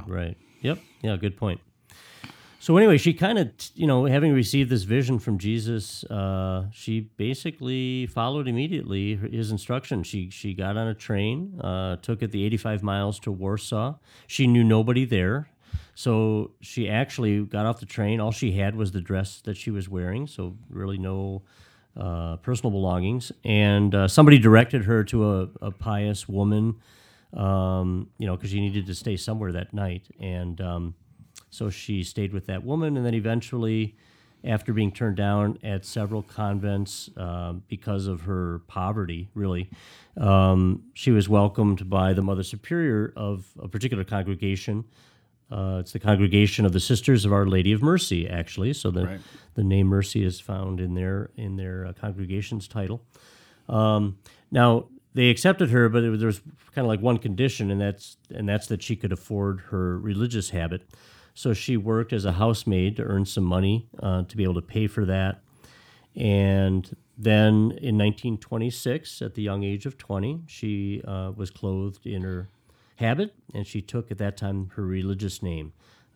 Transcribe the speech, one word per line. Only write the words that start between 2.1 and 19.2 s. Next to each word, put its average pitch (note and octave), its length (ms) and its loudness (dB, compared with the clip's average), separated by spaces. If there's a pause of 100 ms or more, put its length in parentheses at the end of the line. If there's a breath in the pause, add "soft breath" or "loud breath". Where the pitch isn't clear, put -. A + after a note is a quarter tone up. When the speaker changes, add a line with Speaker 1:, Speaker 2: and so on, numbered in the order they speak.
Speaker 2:
So E3 160 4
anyway, G3 220 8
she E3 140 4
kinda, G3 320 2 (120)
t-, - 200 -14
you E3 100 0
know, C3+ 200 4
having D3 260 4
received C3+ 360 2
this A#2 140 2
vision A#2+ 380 0
from G#2 180 -2
Jesus, A2 680 -4
uh, F#2+ 680 -2
she A2 440 -6
basically B2+ 880 -4
followed B2+ 420 -4
immediately A#2 640 -2
h-, G#2 200 -6
his A2 200 -4
instruction. G#2+ 500 -4
She, F#2 280 -8
she G2 240 -8
got G2 220 -4
on A2+ 120 -2
a A2 60 -4
train, B2 680 -4
uh, F#2 420 -4
took A2+ 180 -4
it G#2+ 120 -4
the G2+ 120 -2
eighty-five G#2+ 380 -2
miles G2+ 380 -2
to A2 100 -6
Warsaw. G2+ 640 -4 (320 soft breath)
She C3 220 2
knew A#2+ 160 8
nobody A2+ 400 4
there, A2+ 460 0 (440 loud breath)
so A2 560 0 (100)
she A2+ 280 -4
actually G#2+ 560 0
got G#2 200 -2
off A2+ 140 0
the - 80 -16
train. A2 320 -2
All A2 140 -2
she A2 200 -2
had G2+ 220 0
was G#2+ 160 -2
the G2 100 -4
dress F#2+ 420 -4